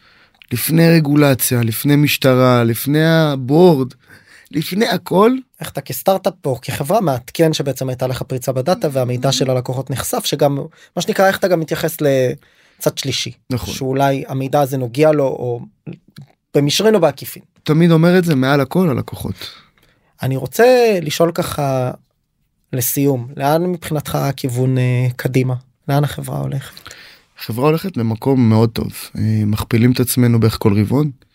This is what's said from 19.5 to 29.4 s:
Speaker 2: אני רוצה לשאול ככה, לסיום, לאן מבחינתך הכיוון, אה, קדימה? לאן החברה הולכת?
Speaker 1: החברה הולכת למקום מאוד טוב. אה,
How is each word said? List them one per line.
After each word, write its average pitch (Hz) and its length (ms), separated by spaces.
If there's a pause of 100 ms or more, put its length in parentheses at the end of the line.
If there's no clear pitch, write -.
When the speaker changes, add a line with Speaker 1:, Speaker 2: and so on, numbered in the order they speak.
Speaker 2:
אני 131 140
רוצה 226 680
לשאול 165 300
ככה, 135 600 (840)
לסיום, 127 540 (100)
לאן 151 260
מבחינתך 165 520
הכיוון, 131 640
אה, 123 380
קדימה? 127 400 (320)
לאן 143 160
החברה 139 360
הולכת? 139 500 (500)
Speaker 1:
החברה 117 260
הולכת 165 320
למקום 117 520
מאוד 110 200
טוב. - 240 (240)
אה, 107 280